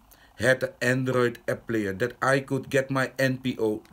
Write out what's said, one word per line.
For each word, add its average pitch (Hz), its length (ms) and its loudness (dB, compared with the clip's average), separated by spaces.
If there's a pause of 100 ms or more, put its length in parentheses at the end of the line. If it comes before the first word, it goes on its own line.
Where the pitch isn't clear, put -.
(400)
had 131 200 4
the 127 220 -4
Android 123 640 0
app 117 200 -4
player, 104 260 -2
that 120 280 -4
I 135 180 4
could 135 300 -4
get 135 200 0
my 131 300 -2
N 131 180 2
P 127 220 -4
O. 110 320 0